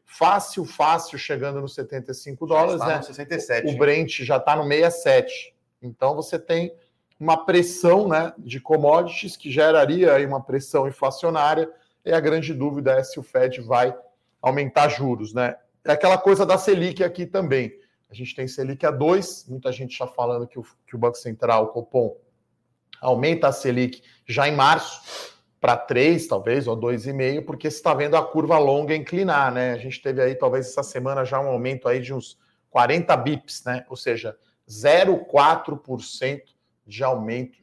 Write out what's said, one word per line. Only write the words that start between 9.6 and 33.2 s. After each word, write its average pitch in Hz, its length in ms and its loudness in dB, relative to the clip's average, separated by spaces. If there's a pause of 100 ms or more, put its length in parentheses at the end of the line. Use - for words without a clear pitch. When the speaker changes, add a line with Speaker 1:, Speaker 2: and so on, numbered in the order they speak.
Speaker 1:
aí 139 120 4
uma 135 160 -4
pressão 139 460 -2
inflacionária. 156 800 0 (360)
E 170 80 0
a 165 80 4
grande 156 320 0
dúvida 139 400 0
é 131 100 2
se 135 160 -14
o 127 40 -12
Fed 127 360 0
vai 123 340 0 (480)
aumentar 143 460 2
juros, 113 460 -4
né? 123 240 -2 (260)
É 151 80 2
aquela 180 260 4
coisa 190 280 4
da 185 120 4
Selic 185 460 0
aqui 175 220 -4
também. 139 480 -2 (360)
A - 40 -20
gente 120 200 -14
tem 131 140 -8
Selic 135 380 -6
a 151 60 2
dois, 170 580 0
muita 127 240 -6
gente 127 240 -12
já 123 100 -6
falando 120 400 -4
que - 100 -20
o, 117 80 -12 (200)
que - 100 -16
o - 20 -10
Banco 120 200 0
Central, 113 480 0
o - 20 -2
Copom, 117 480 -2 (840)
aumenta 139 480 2
a - 20 4
Selic 127 500 -2 (240)
já 139 220 0
em 151 80 0
março - 800 0 (240)
pra 120 160 4
três, 151 520 2
talvez, 117 400 -2
ou 117 80 -2
dois 117 320 -4
e 139 40 -6
meio, 139 320 -2
porque 147 260 -8
você 151 120 -8
tá 160 120 2
vendo 147 220 0
a 156 80 4
curva 156 360 2
longa 147 360 2
inclinar, 151 560 0
né? 127 220 -2
A 120 40 -4
gente 127 240 -12
teve 131 200 -2
aí, 127 140 2
talvez, 127 320 -2
essa - 160 -4
semana 131 420 -4
já 135 140 -2
um 139 80 -4
aumento 131 420 -4
aí 131 100 2
de 127 140 -10
uns - 240 -12 (320)
quarenta 147 480 2
bips, 131 480 -6